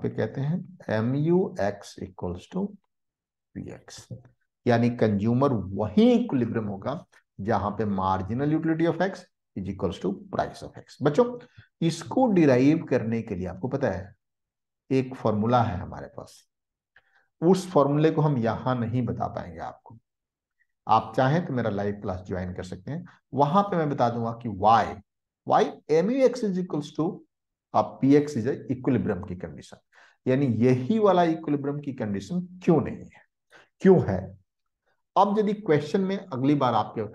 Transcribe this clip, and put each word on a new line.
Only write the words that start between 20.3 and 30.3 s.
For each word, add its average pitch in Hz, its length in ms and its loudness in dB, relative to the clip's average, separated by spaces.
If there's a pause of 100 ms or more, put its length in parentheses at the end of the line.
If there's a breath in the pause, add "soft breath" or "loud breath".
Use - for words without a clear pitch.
आप - 300 4
चाहें 139 300 4
तो - 60 -8
मेरा 117 180 -2
live 101 300 -2
class 92 260 -6
ज्वाइन 90 280 -6
कर 90 100 -10
सकते - 260 -12
हैं, 170 140 -8 (300 loud breath)
वहां 147 280 2
पे 202 140 -4
मैं 160 140 0
बता 127 200 2
दूंगा 117 200 -4 (120)
कि 123 60 -8
why, 98 520 2 (460)
why 143 160 4 (280)
M 165 200 4
U 262 180 4
X - 160 -4
is 185 140 -2
equals 165 400 -4
to, 151 80 0 (680)
uh, - 100 4 (160)
P 135 160 6
X 147 200 2
is 113 100 -2
a 135 80 0 (180)
equilibrium 101 560 -2
की 90 80 -10
condition, 78 400 -14 (500 soft breath)
यानी 135 200 2 (180)